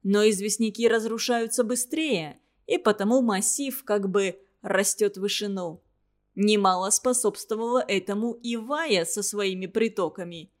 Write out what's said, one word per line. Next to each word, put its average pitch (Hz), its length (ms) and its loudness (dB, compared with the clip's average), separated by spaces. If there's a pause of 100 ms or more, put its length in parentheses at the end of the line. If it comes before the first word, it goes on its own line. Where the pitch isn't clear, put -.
Но 208 260 4
известняки 214 580 0
разрушаются 226 760 0
быстрее, 240 760 -2 (280)
и 349 100 0
потому 220 440 2
массив 233 640 -2
как 202 260 0
бы 190 300 0 (220)
растет 196 560 0
в 185 40 -8
вышину. 196 640 -4 (520)
Немало 196 540 4
способствовала 233 960 0
этому 202 480 -2
и 233 220 -6
Вая 233 500 0
со 202 180 -4
своими 190 420 -4
притоками. 214 960 -4